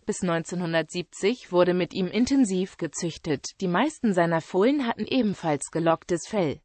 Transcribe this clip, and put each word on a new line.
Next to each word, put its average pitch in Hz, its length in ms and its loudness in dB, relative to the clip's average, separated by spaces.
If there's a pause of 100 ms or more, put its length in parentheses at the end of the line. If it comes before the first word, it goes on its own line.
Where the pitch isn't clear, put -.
bis - 160 -4
neunzehnhundertsiebzig 175 1300 -2
wurde 180 240 4
mit 180 180 -2
ihm 185 140 -2
intensiv 202 720 2
gezüchtet. - 840 -6
Die 190 60 -2
meisten 208 480 0
seiner 170 280 2
Fohlen 247 440 2
hatten 220 200 -4
ebenfalls 180 680 -2
gelocktes 165 560 -2
Fell. 170 360 -2